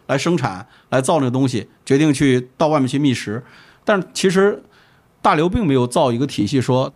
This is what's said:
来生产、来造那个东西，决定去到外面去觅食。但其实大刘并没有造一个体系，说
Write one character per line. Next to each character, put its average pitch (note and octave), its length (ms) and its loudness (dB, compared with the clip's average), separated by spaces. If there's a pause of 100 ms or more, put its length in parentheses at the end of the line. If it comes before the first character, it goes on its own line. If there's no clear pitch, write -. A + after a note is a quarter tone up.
来 D3+ 100 0
生 E3+ 180 -2
产、 G2+ 300 -6 (240)
来 B2+ 100 0
造 D#3 200 0
那 C#3 60 0
个 B2 60 -2
东 C3 160 0
西， A#2+ 220 -6 (160)
决 C3+ 120 2
定 D3+ 160 2
去 B2+ 440 0
到 E3 100 2
外 D3+ 120 0
面 C3 80 0
去 B2+ 120 -4
觅 C#3+ 140 2
食。 A2+ 280 -6 (440)
但 G3 180 0 (100)
其 - 160 0
实 G3 320 2 (600)
大 G3 140 2
刘 D#3+ 120 2
并 A3 180 -2
没 C#3+ 80 2
有 B2 140 2
造 C#3 240 0
一 A#2 60 -2
个 C#3 100 -2
体 - 180 -4
系， C3+ 140 0
说 C3 360 0